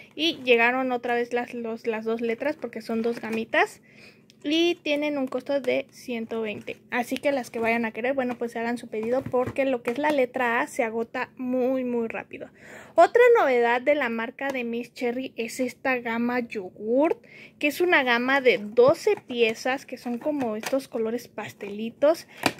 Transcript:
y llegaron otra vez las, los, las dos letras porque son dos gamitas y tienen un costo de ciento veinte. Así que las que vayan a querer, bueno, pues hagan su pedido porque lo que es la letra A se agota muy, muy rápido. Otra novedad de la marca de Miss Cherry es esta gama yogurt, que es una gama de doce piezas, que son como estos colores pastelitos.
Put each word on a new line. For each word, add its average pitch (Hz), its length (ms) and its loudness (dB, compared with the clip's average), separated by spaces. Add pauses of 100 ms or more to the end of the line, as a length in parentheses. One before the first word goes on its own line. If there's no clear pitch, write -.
(160)
y 302 300 0
llegaron 247 480 4
otra 240 200 -2
vez 240 200 -2
las, 247 200 -4
los, 226 340 -8
las 220 180 -4
dos 226 160 -2
letras 233 340 -2
porque 233 240 -10
son 226 220 -4
dos 233 180 -2
gamitas - 600 -2 (640)
y 330 300 2
tienen 294 420 -2
un 262 100 -2
costo 277 320 -4
de 254 300 -2
ciento 226 500 -8
veinte. 220 380 -8 (120)
Así 240 280 -4
que 285 160 0
las 254 180 -4
que 233 80 -6
vayan 226 240 0
a 220 80 -4
querer, 233 220 -2
bueno, 247 240 -2
pues 240 180 -6
hagan 233 220 -4
su 233 100 -16
pedido 233 380 -2
porque 254 400 -2
lo 254 180 0
que 240 80 -2
es 240 60 -6
la 294 140 2
letra 254 500 0
A 294 60 -4
se - 180 -2
agota 226 500 -6
muy, 254 480 -2
muy 240 240 -2
rápido. - 400 -12 (480)
Otra 392 260 8 (160)
novedad 247 440 4
de 294 140 4
la 277 120 0
marca 226 460 -4
de 254 100 -4
Miss 233 300 -6
Cherry 247 420 -4
es 233 240 -6
esta 254 380 -2
gama 240 420 -2
yogurt, 233 840 0 (380)
que 294 80 0
es 285 140 -2
una 339 220 4
gama 247 360 2
de 247 180 4
doce 240 600 4 (100)
piezas, 240 580 0
que 247 120 -14
son 240 200 -6
como 262 380 -4
estos 262 320 -2
colores 226 400 -4
pastelitos. 220 960 -2 (340)